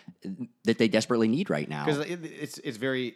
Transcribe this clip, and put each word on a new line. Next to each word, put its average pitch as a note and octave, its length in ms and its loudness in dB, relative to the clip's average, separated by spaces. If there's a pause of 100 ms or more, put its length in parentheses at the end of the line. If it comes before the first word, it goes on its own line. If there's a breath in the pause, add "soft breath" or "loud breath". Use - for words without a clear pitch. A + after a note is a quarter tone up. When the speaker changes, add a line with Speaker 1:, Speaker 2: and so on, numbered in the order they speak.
(640 loud breath)
Speaker 1:
that A2+ 160 2
they A2+ 80 6
desperately A2 400 4
need C3 240 0
right D2+ 180 0
now. D2+ 160 -4
Speaker 2:
'Cause D3+ 140 2
it, D#3+ 260 -6
it's, D3 380 -10
it's B2+ 140 -6
very B2+ 380 -2